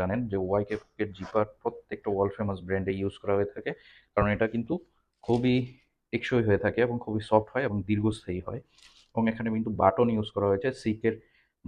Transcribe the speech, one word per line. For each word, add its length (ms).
জানেন 180
যে 60
ওয়াই 320
কেকের 440
জিপার 320
প্রত্যেকটা 480
ওয়ার্ল্ড 260
ফেমাস 300
ব্র্যান্ডে 260
ইউজ 300
করা 140
হয়ে 180
থাকে, 160
কারণ 220
এটা 200
কিন্তু 200
খুবই 300
টেকসই 360
হয়ে 160
থাকে 220
এবং 180
খুবই 160
সফট 220
হয় 160
এবং 80
দীর্ঘস্থায়ী 580
হয়। 140
এবং 180
এখানে 200
কিন্তু 200
বাটন 400
ইউজ 240
করা 160
হয়েছে, 220
সিকের 420